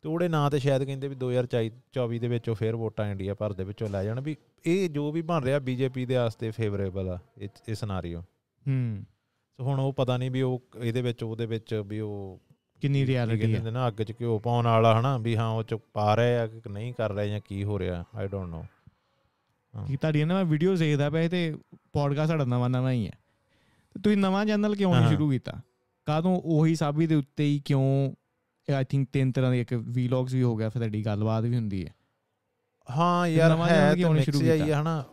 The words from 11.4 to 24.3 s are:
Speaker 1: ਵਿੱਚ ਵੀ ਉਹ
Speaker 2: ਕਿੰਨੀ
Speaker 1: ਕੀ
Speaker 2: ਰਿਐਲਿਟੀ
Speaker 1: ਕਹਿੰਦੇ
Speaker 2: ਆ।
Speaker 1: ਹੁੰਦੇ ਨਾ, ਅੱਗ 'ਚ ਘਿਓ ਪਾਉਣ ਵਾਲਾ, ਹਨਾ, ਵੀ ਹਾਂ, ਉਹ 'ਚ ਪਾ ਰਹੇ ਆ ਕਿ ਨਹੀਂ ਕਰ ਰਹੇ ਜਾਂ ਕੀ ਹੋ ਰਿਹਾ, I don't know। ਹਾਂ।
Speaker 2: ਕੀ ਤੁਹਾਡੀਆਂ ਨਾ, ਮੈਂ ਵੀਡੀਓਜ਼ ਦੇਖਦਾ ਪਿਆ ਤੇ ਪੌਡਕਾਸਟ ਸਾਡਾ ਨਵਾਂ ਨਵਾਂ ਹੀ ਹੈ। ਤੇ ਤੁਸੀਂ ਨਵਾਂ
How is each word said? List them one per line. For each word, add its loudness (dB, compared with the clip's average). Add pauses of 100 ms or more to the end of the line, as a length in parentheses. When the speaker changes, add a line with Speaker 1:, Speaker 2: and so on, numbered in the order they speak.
Speaker 1:
ਵਿੱਚ -4
ਵੀ -6
ਉਹ -8 (400)
Speaker 2:
ਕਿੰਨੀ 0
Speaker 1:
ਕੀ 2
Speaker 2:
ਰਿਐਲਿਟੀ 0
Speaker 1:
ਕਹਿੰਦੇ 2
Speaker 2:
ਆ। 0
Speaker 1:
ਹੁੰਦੇ -4
ਨਾ, -2
ਅੱਗ -4
'ਚ -6
ਘਿਓ 0
ਪਾਉਣ 0
ਵਾਲਾ, 6
ਹਨਾ, 0
ਵੀ -2
ਹਾਂ, -2
ਉਹ -2
'ਚ -6
ਪਾ 0
ਰਹੇ 2
ਆ -2
ਕਿ -14
ਨਹੀਂ -8
ਕਰ -4
ਰਹੇ -2
ਜਾਂ -4
ਕੀ -6
ਹੋ -2
ਰਿਹਾ, -4 (200)
I -6
don't -8
know। -10 (1120)
ਹਾਂ। -10
Speaker 2:
ਕੀ -6
ਤੁਹਾਡੀਆਂ 0
ਨਾ, 0
ਮੈਂ 0
ਵੀਡੀਓਜ਼ 2
ਦੇਖਦਾ 2
ਪਿਆ 0
ਤੇ -2 (360)
ਪੌਡਕਾਸਟ 0
ਸਾਡਾ 0
ਨਵਾਂ 0
ਨਵਾਂ 0
ਹੀ -2
ਹੈ। -12 (760)
ਤੇ -14
ਤੁਸੀਂ 4
ਨਵਾਂ 2